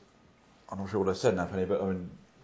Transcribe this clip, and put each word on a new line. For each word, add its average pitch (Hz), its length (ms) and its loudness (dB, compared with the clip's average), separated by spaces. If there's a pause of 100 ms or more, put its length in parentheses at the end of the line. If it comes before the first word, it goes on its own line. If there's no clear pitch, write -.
(720)
I'm 95 80 -8
not 95 140 -6
sure 104 80 2
what 95 100 2
I 92 40 4
said 104 220 4
now, 87 100 0
Penny, 92 200 -2
but 98 160 0
I 98 40 -2
mean, 90 260 -4 (320)